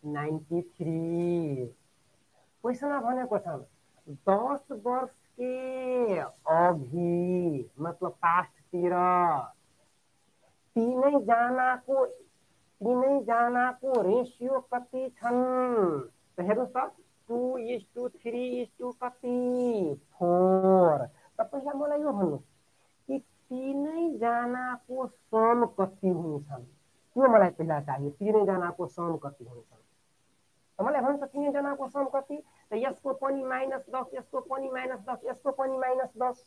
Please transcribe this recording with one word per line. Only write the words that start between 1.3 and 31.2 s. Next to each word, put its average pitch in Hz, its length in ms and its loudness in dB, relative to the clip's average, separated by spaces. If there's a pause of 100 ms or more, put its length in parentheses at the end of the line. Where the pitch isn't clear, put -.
क्वेसनमा 262 380 -2
भनेको 247 380 -2
छ, 180 100 -4 (600)
दस 214 640 0
वर्ष 247 400 -4 (300)
के 254 800 -2 (280)
अघि, 175 1200 2 (100)
मतलब 165 320 -6
पास्टतिर, 175 800 0 (1800)
तिनैजनाको, 254 1300 2
तिनैजनाको 247 2000 0
रेसियो 247 580 0
कति 254 500 -6
छन्? 247 880 0 (380)
त - 20 -12
हेर्नुहोस् 220 380 -2
त, - 180 -4 (320)
टू 247 300 -2
is 233 240 -6
to 247 280 -10
three 247 520 -6
is 233 80 -8 (120)
to 247 100 -6 (120)
कति? 247 920 -2
फोर। 180 1120 4
त - 360 -10
पहिला 277 320 -4
मलाई 294 280 -2
यो 302 100 0
भन्नुहोस् 185 320 0 (640)
कि 269 120 -4
तिनैजनाको 254 1900 -4
सम 233 580 2
कति 190 420 -2
हुन्छन्? 147 680 -4 (420)
त्यो 262 100 6
मलाई 208 220 8
पहिला 160 320 -2
चाहियो, 143 280 -6
तिनैजनाको 185 760 2
सम 170 320 -4
कति 139 280 -12
हुन्छ? 120 280 -20 (1040)
त - 20 0
मलाई 262 200 0
भन्छ, 277 220 0